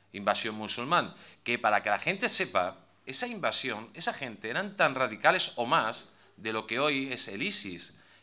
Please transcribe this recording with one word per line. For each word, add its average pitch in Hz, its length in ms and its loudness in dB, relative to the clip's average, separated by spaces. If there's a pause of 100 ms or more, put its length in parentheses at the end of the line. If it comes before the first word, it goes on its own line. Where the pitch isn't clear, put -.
(140)
invasión 104 420 0
musulmán, 117 580 -2 (300)
que 120 160 0
para 104 240 4
que 107 60 0
la 101 100 4
gente 196 300 -2
sepa, 95 480 2 (280)
esa 131 220 -4
invasión, 123 640 -4
esa 170 200 -4
gente 113 360 -8
eran 190 260 -4
tan 151 200 4
radicales 131 600 4
o 120 100 0
más 120 420 2 (300)
de 110 160 -6
lo 110 120 -2
que 113 140 -2
hoy 139 320 0
es - 160 -4
el 104 160 -6
isis, 101 500 -6 (300)